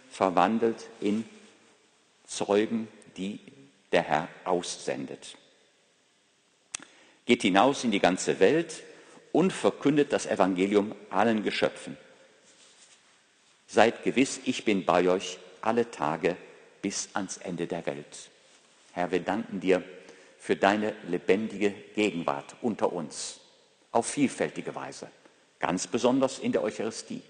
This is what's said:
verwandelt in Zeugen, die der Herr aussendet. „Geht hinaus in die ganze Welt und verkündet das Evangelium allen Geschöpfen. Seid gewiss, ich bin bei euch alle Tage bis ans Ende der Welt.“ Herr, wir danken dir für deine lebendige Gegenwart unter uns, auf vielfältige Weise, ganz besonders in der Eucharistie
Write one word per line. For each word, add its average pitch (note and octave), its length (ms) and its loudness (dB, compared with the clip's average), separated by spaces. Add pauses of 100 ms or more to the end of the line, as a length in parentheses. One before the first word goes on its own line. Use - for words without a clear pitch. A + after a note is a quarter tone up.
(100)
verwandelt A2 800 2 (100)
in G#2+ 260 -2 (1000)
Zeugen, A2 640 0 (280)
die G2 240 -8 (520)
der F2+ 100 4
Herr E2 260 0 (160)
aussendet. - 920 -4 (1900)
„Geht A#2+ 180 4
hinaus G#2+ 420 4
in A2+ 80 2
die G2 80 0
ganze F2 400 2
Welt D3+ 420 4 (480)
und E3+ 220 2
verkündet C#3+ 600 2
das G2+ 140 0
Evangelium G2+ 680 2 (140)
allen G#2+ 340 0
Geschöpfen. - 540 -4 (1700)
Seid A2 340 4
gewiss, A#2 420 0
ich - 220 -4
bin G2 180 2
bei F2+ 240 4
euch F#2 300 -2 (240)
alle A#2 280 0
Tage E2 460 -2 (460)
bis - 320 -6
ans G2 220 -6
Ende E2+ 320 -6
der E2+ 180 -6
Welt.“ - 440 -10 (600)
Herr, F2 200 -2
wir F2+ 80 2
danken G2 400 -4
dir F2+ 240 2 (540)
für - 180 -2
deine G#2 380 2 (120)
lebendige G2+ 640 0 (240)
Gegenwart E2+ 680 -2
unter G#2+ 320 -2
uns, - 460 -10 (540)
auf A#2 140 2
vielfältige - 680 -2
Weise, - 340 -12 (520)
ganz F2+ 260 -2
besonders B2+ 540 0
in A#2+ 100 -2
der A#2+ 140 0
Eucharistie - 640 -8